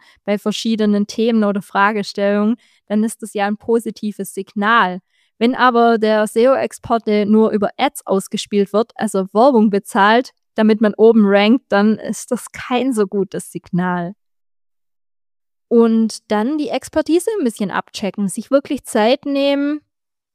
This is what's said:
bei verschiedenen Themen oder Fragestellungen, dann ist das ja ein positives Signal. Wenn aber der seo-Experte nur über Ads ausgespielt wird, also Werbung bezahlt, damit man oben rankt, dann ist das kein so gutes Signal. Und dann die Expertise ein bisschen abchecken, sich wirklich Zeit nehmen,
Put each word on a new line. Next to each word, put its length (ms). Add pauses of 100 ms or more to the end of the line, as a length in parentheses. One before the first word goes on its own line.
(240)
bei 120
verschiedenen 680
Themen 380
oder 180
Fragestellungen, 920 (300)
dann 180
ist 180
das 100
ja 140
ein 100
positives 760
Signal. 680 (380)
Wenn 160
aber 440
der 280
seo-Experte 1000
nur 260
über 240
Ads 300
ausgespielt 680
wird, 240
also 360
Werbung 380
bezahlt, 600 (260)
damit 240
man 140
oben 300
rankt, 440
dann 280
ist 360
das 180
kein 420
so 140
gutes 460
Signal. 640 (1500)
Und 640
dann 260
die 120
Expertise 680
ein 60
bisschen 260
abchecken, 580
sich 220
wirklich 320
Zeit 440
nehmen, 540 (540)